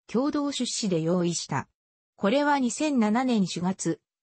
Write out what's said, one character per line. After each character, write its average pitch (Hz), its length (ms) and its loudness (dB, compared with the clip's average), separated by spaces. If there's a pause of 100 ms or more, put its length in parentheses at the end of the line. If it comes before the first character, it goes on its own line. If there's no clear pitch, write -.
共 262 220 0
同 285 220 -2
出 254 140 -4
資 226 240 -4
で 175 100 0
用 170 240 0
意 170 120 0
し - 120 -6
た。 - 220 -4 (480)
こ 202 140 0
れ 285 120 2
は 285 160 2
二 247 100 0
千 285 300 0
七 214 240 2
年 226 240 2
四 165 140 -6
月、 175 400 -2 (220)